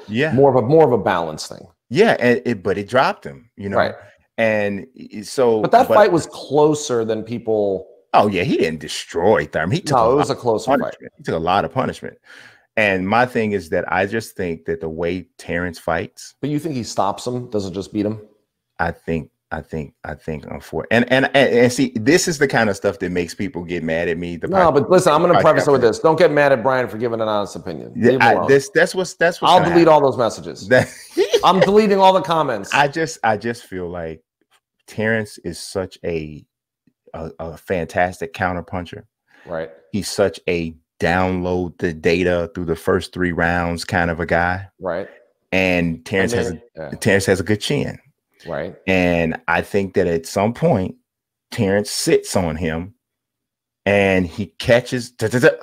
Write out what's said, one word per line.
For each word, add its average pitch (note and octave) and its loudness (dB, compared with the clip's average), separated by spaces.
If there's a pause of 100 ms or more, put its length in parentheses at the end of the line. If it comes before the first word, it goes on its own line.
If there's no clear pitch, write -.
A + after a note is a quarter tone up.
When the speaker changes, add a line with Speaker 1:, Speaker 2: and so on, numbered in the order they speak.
Speaker 1:
Yeah. C3 -2
Speaker 2:
More C3+ 6
of B2+ 2
a, - -2
more D#3 6
of B2 0
a A#2+ 2
balance E2+ -2
thing. - -18 (240)
Speaker 1:
Yeah. F#3 2
And A#2+ 2
it, A2+ -4
but F#2+ -2
it G2+ -6
dropped D3 0
him, C#2 -18
you G2 -10
know? G2 -4
Speaker 2:
Right. - 2 (440)
Speaker 1:
And G#2 0 (120)
i-, - -14
so, A2+ 0
Speaker 2:
But G#2 0
that A#3+ 6
Speaker 1:
but A2+ 2
Speaker 2:
fight G#3 6
was D#3 0
closer D3 0
than A2 -4
people. G#2+ -2 (280)
Speaker 1:
Oh A#2 4
yeah. F#2 0
He E3+ 0
didn't D#2+ -2
destroy E2+ 0
Thurman. E2+ -2
He F#3+ -8
took C#3 0
Speaker 2:
No, A2+ 4
Speaker 1:
a - 4
Speaker 2:
it C#3 2
was D3 0
Speaker 1:
lot B2+ -4
Speaker 2:
a - -20
closer A#2 -2
Speaker 1:
of C#3 2
Speaker 2:
fight. D#2+ -4
Speaker 1:
punishment. - -20
He - -20
took A#2+ -4
a E2+ -2
lot F2 0
of D#2 -12
punishment. - -6 (640)
And F#2+ 2
my A2+ 4
thing A2+ -2
is F2 -4
that F2+ -2
I F#2 2
just A2 -6
think E2 -6
that E2 -6
the E2 -8
way E2+ -6
Terrence F2 -6
fights. - -6
Speaker 2:
But C3+ -6
you D3 -4
think D3+ -6
he A#2+ -6
stops G2+ -4
him? B2 -6
Doesn't G2 -4
just F#2+ -8
beat G#2 -2
him? A2 -6 (580)
Speaker 1:
I E2+ -2
think, - -8 (200)
I D#2+ -8
think, D#2 -12 (100)
I D#2 -10
think, D2+ -10
unfor-, - -10
and, A#2+ 0
and, C3 2 (100)
and, C3 4
and A#2+ 4
see, C3+ -2
this C#3+ 2
is D#3+ -4
the D3 2
kind A#2 0
of F#2+ -4
stuff G2 -4
that F2+ -4
makes F2+ -4
people F2+ -8
get E2+ -6
mad E2 -2
at E2+ -2
me. F2 -8
The D#2+ -8
Speaker 2:
No, - 0 (120)
Speaker 1:
pod-, C#3+ 0
Speaker 2:
but - 2
listen, F3 4
I'm D#3 4
gonna F3 4
Speaker 1:
podcast - 6
Speaker 2:
preface D3+ 4
it D3+ 2
with C3+ 4
Speaker 1:
fans. A2 4
Speaker 2:
this. - -6
Don't D#3+ 4
get F3 6
mad D3 4
at A#2+ 2
Brian B2+ 0
for A2 -12
giving A2+ -4
an A2 -2
honest G#2 -2
opinion. D2 -12
Speaker 1:
Yeah, A#2 4
Speaker 2:
Leave B2+ 4
him C3 2
Speaker 1:
I, A#2 6
Speaker 2:
alone. F2 0
Speaker 1:
this, C#3 4
that's E3+ 0
what's, F#3 -4
that's E3+ 0
what's D3 4
Speaker 2:
I'll F3+ 8
Speaker 1:
gonna F3 2
Speaker 2:
delete E3+ 6
Speaker 1:
happen. D#3 8
Speaker 2:
all D3+ 6 (120)
those A2 -4
messages. F#2+ -4
Speaker 1:
That B2 4 (280)
<laughs> G#4 2
Speaker 2:
I'm F3 4
deleting G3+ 4
all F#3+ 8
the F#3 2
comments. C#3+ -2
Speaker 1:
I C#3 4
just, D#3 -6
I A2 2
just A2+ -6
feel F2+ -8
like E2 -10 (640)
Terrence A2 -4
is E2+ -10
such - -10
a, D#2 -8 (640)
a, D#2+ -12
a D#2+ -12
fantastic F2+ -6
counterpuncher. F2+ -8 (440)
Speaker 2:
Right. E2 -8 (200)
Speaker 1:
He's G2 -6
such G2 -2 (100)
a E2+ -4 (240)
download F2+ -2
the F2+ -2
data F2 0
through F2+ -6
the E2 -4
first - -2
three F2+ -2
rounds E2+ -2
kind F2 0
of D#2+ -6
a E2+ -4
guy. F2+ -2 (140)
Speaker 2:
Right. F2+ -8 (440)
Speaker 1:
And F2 0
Terrence F#2+ -2
Speaker 2:
And A#2+ -2
Speaker 1:
has - -4
Speaker 2:
then, E2 -12 (140)
Speaker 1:
a, D#2+ -14
Speaker 2:
yeah. D2+ -14
Speaker 1:
Terrence G2 2
has F#2+ 2
a F#2 -6
good G#2 -2
chin. - -4 (480)
Speaker 2:
Right. E2 -8 (140)
Speaker 1:
And F2 0
I F2 0
think G2 -4
that F2+ 2
at E2 -2
some G#2 0
point, A#2+ -2 (560)
Terrence G2+ 0
sits - -2
on E2+ 0
him E2+ -6 (920)
and G2 4
he F#2 -8
catches, B2 -2
da, A2 -6
da, A#2+ -2
da, C#3 6 (140)